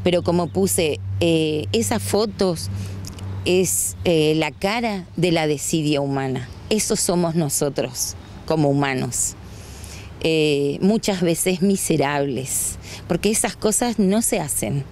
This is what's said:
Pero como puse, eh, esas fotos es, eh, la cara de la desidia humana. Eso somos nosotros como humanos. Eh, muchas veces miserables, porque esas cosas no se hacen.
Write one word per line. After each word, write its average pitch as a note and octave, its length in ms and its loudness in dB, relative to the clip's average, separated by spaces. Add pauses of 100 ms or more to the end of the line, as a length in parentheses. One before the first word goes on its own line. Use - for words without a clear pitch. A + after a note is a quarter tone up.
Pero F3 180 4
como F3 260 2
puse, F3 520 0 (200)
eh, D#3+ 520 2
esas A3 320 0
fotos G3 640 0 (760)
es, - 580 2
eh, D#3 320 4
la D#3 160 0
cara G3+ 540 -2 (100)
de E3+ 160 2
la D#3+ 160 2
desidia D3+ 540 0
humana. C3+ 480 -2 (200)
Eso G#3+ 280 0
somos E3+ 380 0
nosotros C#3+ 800 -2 (300)
como D#3 240 2
humanos. C3+ 680 0 (840)
Eh, D3+ 600 2
muchas G3 400 2
veces F3 400 2
miserables, C#3+ 1160 0 (300)
porque F3 240 2
esas A3 240 0
cosas A3 420 0
no G3+ 240 4
se G#3 200 0
hacen. C3+ 500 -2